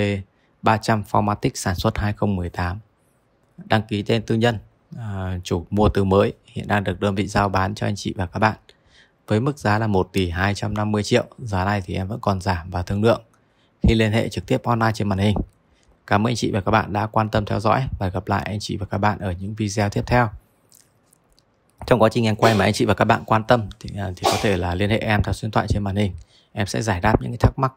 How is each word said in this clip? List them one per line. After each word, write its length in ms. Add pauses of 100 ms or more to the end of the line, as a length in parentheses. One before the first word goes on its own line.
(640)
ba 140
trăm 340
Formatic 440
sản 200
xuất 240
hai 140
không 240
mười 140
tám, 280 (880)
đăng 180
ký 200
tên 200
tư 120
nhân, 240 (400)
à, 460
chủ 260
mua 180
từ 160
mới, 280 (140)
hiện 220
đang 160
được 160
đơn 140
vị 120
giao 220
bán 260
cho 120
anh 100
chị 200
và 100
các 120
bạn 180 (720)
với 140
mức 180
giá 200
là 80
một 260
tỷ 180
hai 240
trăm 200
năm 180
mươi 100
triệu. 220 (140)
Giá 260
này 200
thì 100
em 140
vẫn 120
còn 200
giảm 300
và 120
thương 220
lượng 180 (600)
khi 120
liên 180
hệ 160
trực 180
tiếp 180
online 300
trên 140
màn 100
hình. 180 (720)
Cảm 200
ơn 40
anh 60
chị 140
và 100
các 100
bạn 220
đã 140
quan 220
tâm 160
theo 160
dõi 220 (160)
và 100
gặp 200
lại 140
anh 180
chị 160
và 100
các 120
bạn 200
ở 140
những 220
video 360
tiếp 160
theo. 220 (1600)
Trong 160
quá 100
trình 120
em 120
quay 180
mà 100
anh 80
chị 120
và 100
các 100
bạn 220
quan 180
tâm 240 (120)
thì, 180
à, 180
thì 80
có 180
thể 140
là 180
liên 160
hệ 80
em 240
theo 100
số 140
điện 40
thoại 180
trên 140
màn 140
hình. 160 (400)
Em 140
sẽ 160
giải 180
đáp 220
những 80
cái 80
thắc 200
mắc 180